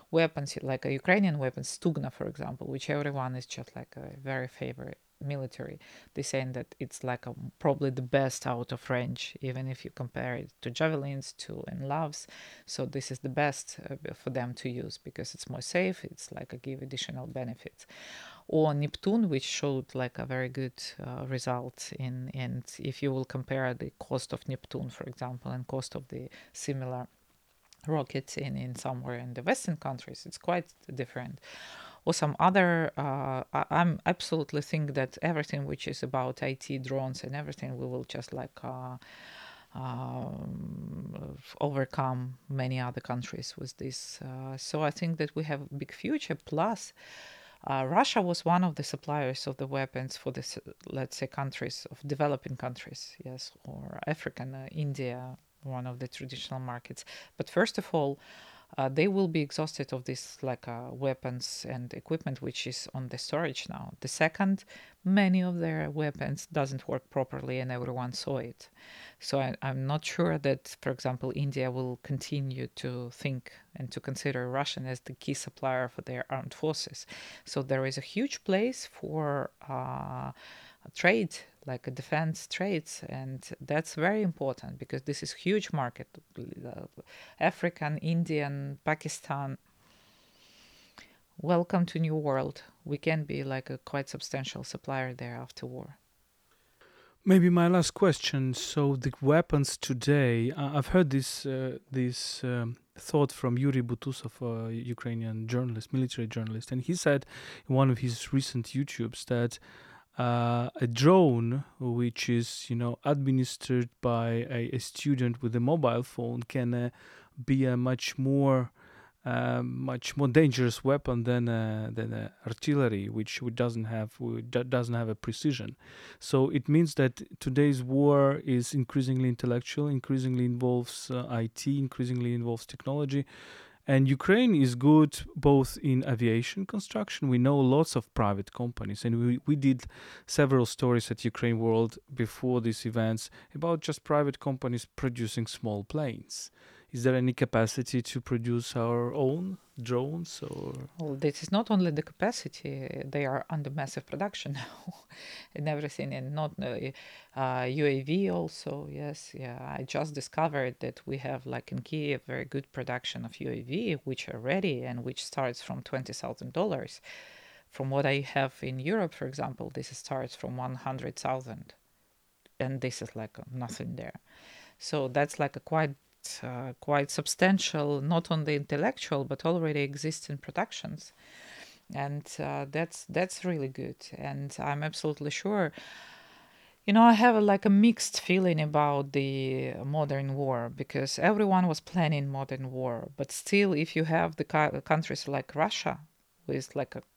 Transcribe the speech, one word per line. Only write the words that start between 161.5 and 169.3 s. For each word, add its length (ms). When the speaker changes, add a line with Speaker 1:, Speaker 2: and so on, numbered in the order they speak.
Speaker 1:
in 60
Kyiv, 480
very 180
good 280
production 520
of 160
U 100
A 120
V, 320
which 240
are 100
ready 440
and 200
which 220
starts 380
from 180
twenty 320
thousand 400
dollars. 480
From 180
what 160
I 160
have 400
in 180
Europe, 360
for 120
example, 460